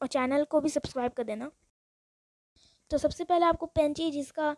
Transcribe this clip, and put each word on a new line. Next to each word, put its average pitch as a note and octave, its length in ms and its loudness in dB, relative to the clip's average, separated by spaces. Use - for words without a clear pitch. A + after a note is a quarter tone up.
और C4 60 -4
चैनल C4+ 360 2
को D4+ 160 2
भी D4 80 2
सब्सक्राइब B3+ 440 -2
कर A#3+ 120 -4
देना। A3 260 -8
तो D4+ 80 2
सबसे D#4 260 0
पहले F4 220 4
आपको E4 200 0
पेन D4+ 280 0
चाहिए D#4+ 180 -2
जिसका D4 460 -2